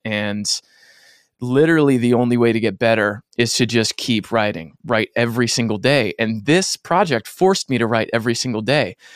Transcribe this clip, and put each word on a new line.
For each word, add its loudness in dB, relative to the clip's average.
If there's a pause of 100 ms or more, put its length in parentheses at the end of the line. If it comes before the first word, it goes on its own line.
And -4 (920)
literally 2
the 2
only 2
way 4
to -2
get -2
better 0 (140)
is 0
to 2
just -2
keep -2
writing, -2 (140)
write 0
every 0
single -2
day. 2
And -4
this 2
project -2
forced 0
me 0
to 2
write 0
every 0
single -4
day. 0 (200)